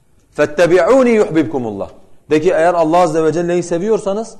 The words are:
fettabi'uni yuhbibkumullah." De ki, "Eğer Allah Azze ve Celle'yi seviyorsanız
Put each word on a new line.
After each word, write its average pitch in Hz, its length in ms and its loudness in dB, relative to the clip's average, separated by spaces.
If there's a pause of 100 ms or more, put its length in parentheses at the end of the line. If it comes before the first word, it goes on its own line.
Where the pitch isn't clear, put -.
(320)
fettabi'uni 180 800 2
yuhbibkumullah." 131 800 -2 (400)
De 151 120 2
ki, 165 80 0
"Eğer 165 240 2
Allah 170 240 0
Azze 165 260 0
ve 156 100 0
Celle'yi 175 300 -2
seviyorsanız 202 760 -4